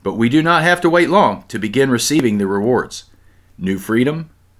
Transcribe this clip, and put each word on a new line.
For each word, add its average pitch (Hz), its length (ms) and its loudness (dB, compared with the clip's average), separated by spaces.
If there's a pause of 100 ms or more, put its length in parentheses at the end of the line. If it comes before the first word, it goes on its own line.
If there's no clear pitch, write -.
But 95 120 -6
we 113 140 0
do 151 140 2
not 165 220 2
have 175 180 2
to 170 80 2
wait 170 180 2
long 143 400 2
to 110 100 -8
begin 110 300 0
receiving 123 480 0
the 101 120 -2
rewards. 101 560 -2 (520)
New 95 220 -4
freedom, 135 500 -2 (320)